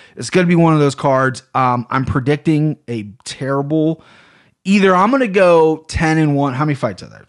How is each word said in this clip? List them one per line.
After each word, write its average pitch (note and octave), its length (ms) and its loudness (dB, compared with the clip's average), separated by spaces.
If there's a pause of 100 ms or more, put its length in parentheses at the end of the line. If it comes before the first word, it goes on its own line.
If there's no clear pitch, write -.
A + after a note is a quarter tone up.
(180)
It's A#2 120 -10
gonna F#3 160 2
be F3 100 2
one E3 180 4
of D#3 80 2
those C#3+ 140 0
cards. C3 480 -2 (100)
Um, B2 360 -2
I'm C3+ 140 -2
predicting D3 760 -2 (120)
a G#2 240 -10 (100)
terrible, D3 800 -4 (600)
either F#3+ 280 4
I'm F#3 160 2
gonna C4 200 0
go E3+ 580 2
ten D#3+ 300 0
and D3+ 180 2
one. C#3 180 -2
How C3+ 120 -2
many D3 100 -2
fights A2 260 -8
are - 60 -18
there? - 220 -20